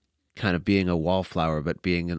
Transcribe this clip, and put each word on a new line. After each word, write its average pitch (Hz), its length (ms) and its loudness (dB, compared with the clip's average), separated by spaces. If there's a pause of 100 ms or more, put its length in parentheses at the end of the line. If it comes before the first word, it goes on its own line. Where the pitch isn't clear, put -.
(360)
kind 90 200 0
of 82 80 -4
being 98 240 2
a 87 80 2
wallflower, 80 640 0
but 78 220 -4
being 87 280 0
a, 85 80 -4